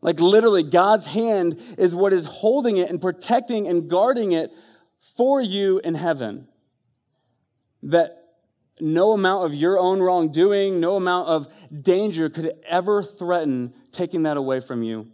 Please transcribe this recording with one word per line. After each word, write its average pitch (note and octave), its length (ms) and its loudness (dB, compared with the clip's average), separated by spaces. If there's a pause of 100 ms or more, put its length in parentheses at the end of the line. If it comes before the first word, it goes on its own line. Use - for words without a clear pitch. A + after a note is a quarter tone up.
Like, D#3+ 200 -2
literally, G3+ 420 4
God's F3+ 440 4
hand F#3 540 -2 (160)
is F3 180 2
what G3 200 2
is E3+ 120 -2
holding A3+ 520 0
it F3+ 100 -2
and E3+ 120 -6
protecting A3 680 -2
and E3 240 -2
guarding G#3+ 420 0
it E3 200 -2 (640)
for C4+ 240 2
you G3 420 0
in E3 120 -4
heaven. C3+ 520 -4 (1400)
That - 540 -2 (420)
no E3+ 340 2
amount F#3+ 340 0
of D3 80 -4
your E3+ 240 2
own F#3 220 2
wrongdoing, F#3 800 2
no F3 180 0
amount F3+ 320 -2
of D#3 200 -2 (340)
danger F3+ 460 0
could D#3+ 240 -6 (160)
ever F#3 340 0
threaten D#3 680 -4 (180)
taking E3+ 340 -4
that D3+ 120 0
away C3 240 -2
from B2 220 -8
you. A2+ 320 -8